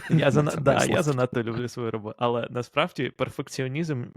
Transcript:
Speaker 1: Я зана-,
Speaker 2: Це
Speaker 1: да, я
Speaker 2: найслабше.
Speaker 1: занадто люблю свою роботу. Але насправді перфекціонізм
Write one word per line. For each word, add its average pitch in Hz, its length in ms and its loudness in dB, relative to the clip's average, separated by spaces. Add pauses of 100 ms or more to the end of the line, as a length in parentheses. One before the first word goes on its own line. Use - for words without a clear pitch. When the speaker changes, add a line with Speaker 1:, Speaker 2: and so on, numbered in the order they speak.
Speaker 1:
Я 143 220 6
зана-, 147 200 4
Speaker 2:
Це 156 100 -4
Speaker 1:
да, 135 100 4
я - 60 4
Speaker 2:
найслабше. - 260 4
Speaker 1:
занадто 127 400 0
люблю 117 240 -4
свою 117 240 -6
роботу. 107 280 -6
Але 120 300 0
насправді 127 600 -2
перфекціонізм 135 920 -4 (140)